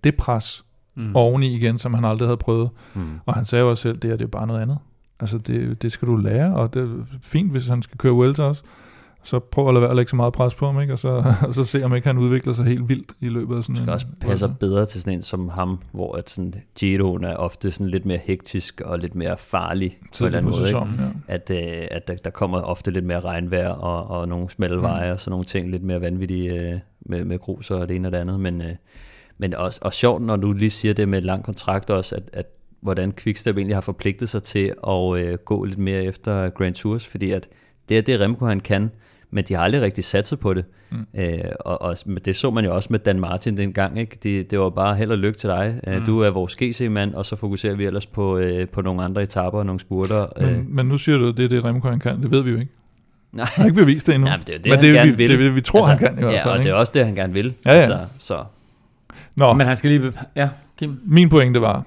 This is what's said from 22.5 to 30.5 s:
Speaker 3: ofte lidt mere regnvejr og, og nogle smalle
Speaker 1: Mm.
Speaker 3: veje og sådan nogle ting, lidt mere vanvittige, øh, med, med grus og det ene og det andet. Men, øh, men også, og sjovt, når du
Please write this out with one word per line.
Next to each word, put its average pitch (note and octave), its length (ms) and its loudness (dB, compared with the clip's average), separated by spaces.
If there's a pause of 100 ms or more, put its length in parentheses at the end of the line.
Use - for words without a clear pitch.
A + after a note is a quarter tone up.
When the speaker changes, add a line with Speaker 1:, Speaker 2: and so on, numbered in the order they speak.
Speaker 3:
ofte F2 300 -4
lidt F2+ 140 -2
mere F2 140 -2
regnvejr F2+ 500 -4
og, F2 500 -6
og F2 80 -4
nogle F2 220 -6
smalle F2+ 280 -4
Speaker 1:
Mm. F2+ 60 -2
Speaker 3:
veje F2 280 -2
og F2+ 80 -4
sådan - 120 -8
nogle F#2 140 -4
ting, F2+ 260 -6
lidt F2+ 120 -6
mere F2+ 180 -2
vanvittige, F2+ 520 -4
øh, F2 260 -6 (260)
med, F2 200 -6
med F2+ 140 -4
grus - 320 -10
og F2+ 180 -4
det F2+ 60 -4
ene F2+ 120 -4
og F2+ 40 -4
det F2+ 60 -4
andet. F#2 220 -4
Men, F2 220 -4
øh, E2+ 80 -8 (680)
men F#2 180 -4
også, F2+ 260 -6
og G2+ 120 -6
sjovt, A#2+ 300 2
når A2+ 120 -2
du G2+ 180 0